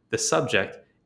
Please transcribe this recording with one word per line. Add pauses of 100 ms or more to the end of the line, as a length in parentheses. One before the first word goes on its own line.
(100)
the
subject. (260)